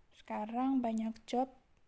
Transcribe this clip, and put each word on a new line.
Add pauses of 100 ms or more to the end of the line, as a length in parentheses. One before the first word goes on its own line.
(140)
sekarang
banyak
job (380)